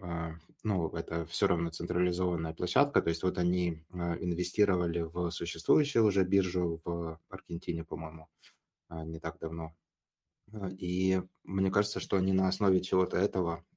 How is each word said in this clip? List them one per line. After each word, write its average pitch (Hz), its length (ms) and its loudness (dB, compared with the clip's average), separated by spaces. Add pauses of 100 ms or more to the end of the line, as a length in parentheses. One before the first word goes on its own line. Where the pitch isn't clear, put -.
а, 82 340 -4 (280)
ну, 92 260 0
это 85 380 -4
всё - 200 2
равно 85 220 2
централизованная 87 840 0
площадка, 101 480 2
то 85 80 0
есть 85 140 -2
вот 92 140 0
они, 87 460 0 (100)
а, 87 260 -2
инвестировали 87 840 0
в 85 300 -2
существующую 123 760 2
уже 95 200 4
биржу 90 580 0
в 85 360 -4 (100)
Аргентине, 85 560 -6
по-моему, 78 420 -8 (600)
а, 82 160 -6
не 82 140 -6
так 82 200 -8
давно. 82 360 -6 (800)
А, 98 160 -6 (100)
и 92 420 2 (220)
мне 95 280 0
кажется, 101 300 0
что - 160 0
они 95 160 2
на 95 160 2
основе 92 320 2
чего-то 92 360 2
этого, 87 480 0 (100)